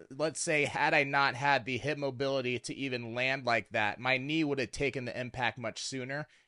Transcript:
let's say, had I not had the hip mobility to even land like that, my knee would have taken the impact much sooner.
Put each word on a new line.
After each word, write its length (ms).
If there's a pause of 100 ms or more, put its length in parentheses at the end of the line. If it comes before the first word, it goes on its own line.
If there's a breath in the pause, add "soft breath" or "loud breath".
(160)
let's 240
say, 260
had 280
I 120
not 280
had 320
the 140
hip 180
mobility 600
to 160
even 400
land 320
like 240
that, 280
my 180
knee 260
would 160
have 100
taken 360
the 140
impact 380
much 240
sooner. 460 (200 soft breath)